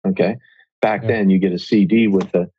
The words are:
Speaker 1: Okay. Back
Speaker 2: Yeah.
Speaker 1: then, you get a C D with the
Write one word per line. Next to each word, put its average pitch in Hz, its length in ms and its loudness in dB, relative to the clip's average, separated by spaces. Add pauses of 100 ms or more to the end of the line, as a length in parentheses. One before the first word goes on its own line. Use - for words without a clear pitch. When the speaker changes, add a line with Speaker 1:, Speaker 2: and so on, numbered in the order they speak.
Speaker 1:
Okay. 101 320 -2 (440)
Back 107 220 -2
Speaker 2:
Yeah. 110 40 -4
Speaker 1:
then, 107 220 2
you 95 100 4
get 92 140 0
a 90 60 -6
C 104 260 2
D 110 220 2
with 98 240 -2
the 90 280 -2